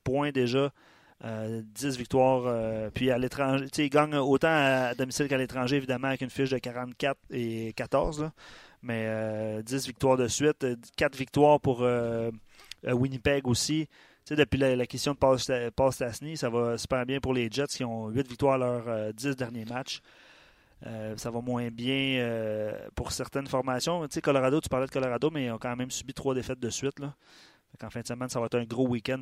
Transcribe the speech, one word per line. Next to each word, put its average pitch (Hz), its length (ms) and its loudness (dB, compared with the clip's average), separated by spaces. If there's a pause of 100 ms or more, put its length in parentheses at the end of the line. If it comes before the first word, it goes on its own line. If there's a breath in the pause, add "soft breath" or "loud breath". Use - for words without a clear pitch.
points 143 260 0
déjà, 135 420 2 (520 soft breath)
euh, 110 400 -6
dix 127 320 -4
victoires. 127 500 2
Euh, 110 460 -2
puis 127 180 0
à 120 80 2
l'étranger, 135 520 0
tu - 60 -10
sais, 151 100 2
ils 135 40 0
gagnent 147 260 4
autant 139 320 4
à, 135 400 4
à 123 60 -2
domicile 131 340 -2
qu'à 135 100 2
l'étranger, 127 380 0
évidemment, 131 320 0
avec 131 140 -2
une 123 80 -6
fiche 135 200 0
de 131 80 0
quarante-quatre 123 600 -6 (100)
et 113 440 -4
quatorze, 147 480 0
là. 156 100 -4 (500 loud breath)
Mais, 113 240 -2
euh, 110 560 -4
dix 131 240 -4
victoires 131 300 4
de 123 120 2
suite, 147 360 2
euh, 123 120 0 (200)
quatre 147 200 2
victoires 143 440 6
pour, 123 220 2
euh, 117 480 2 (560 loud breath)
euh, 127 60 0
Winnipeg 135 560 2
aussi. 151 400 0 (360 soft breath)
Tu 151 100 -6
sais, - 20 0
depuis 139 220 4
la, 131 180 4
la 123 100 0
question 139 280 -2
de - 40 -16
Paul 135 200 6
Sta-, 120 340 -2
Paul 131 200 4
Stastny, 135 440 -6
ça 135 120 -2
va 117 300 0
super 127 280 -2
bien 135 120 -2
pour 131 160 -2
les 120 160 0
Jets 139 180 -2
qui - 160 -6
ont 113 240 -6
huit 127 200 -2
victoires 135 260 2
à 131 40 2
leurs, 123 300 -2
euh, 110 240 -2
dix 131 220 -4
derniers 120 300 -8
matchs. 120 360 -8 (840 soft breath)
Euh, 110 300 -8
ça 120 160 -8
va 117 80 -4
moins 120 300 -4
bien, 131 500 -2
euh, 107 520 -2 (220)
pour - 160 -6
certaines 139 380 -6
formations. 135 580 0
Tu - 80 -8
sais, 160 60 -2
Colorado, 139 400 4
tu - 80 -4
parlais 131 180 0
de - 60 -8
Colorado, 131 400 0
mais 143 140 -2
ils 120 40 -2
ont 110 80 -4
quand 120 160 -4
même 127 160 -6
subi 131 240 -8
trois 135 220 0
défaites 127 240 -4
de 113 100 -2
suite, 139 300 -4
là. 143 140 -8 (580 soft breath)
Fait - 60 -20
qu'en 110 120 -12
fin 120 120 -8
de - 40 -10
semaine, 123 220 -6
ça 123 100 -4
va 117 80 0
être 113 120 -4
un 120 60 -2
gros 120 220 0
week-end 123 360 -2